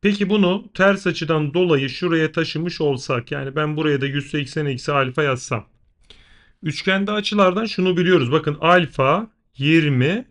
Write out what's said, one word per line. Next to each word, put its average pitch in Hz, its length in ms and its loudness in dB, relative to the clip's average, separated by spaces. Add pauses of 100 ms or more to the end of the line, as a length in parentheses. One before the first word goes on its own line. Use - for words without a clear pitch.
Peki 202 260 0
bunu 196 440 0
ters 196 340 2
açıdan 156 460 -2
dolayı 160 360 2
şuraya 160 420 0
taşımış 165 500 -4
olsak, 131 500 -2
yani 139 240 -6
ben 151 220 -2
buraya 151 240 0
da 139 40 -4
yüz 139 240 -4
seksen 151 360 -4
eksi 143 260 -4
alfa 135 320 0
yazsam. 127 440 -4 (960)
Üçgende 190 480 -2
açılardan 208 540 2
şunu 185 320 0
biliyoruz. 170 340 2
Bakın 156 300 0
alfa 165 720 2 (260)
yirmi 151 720 2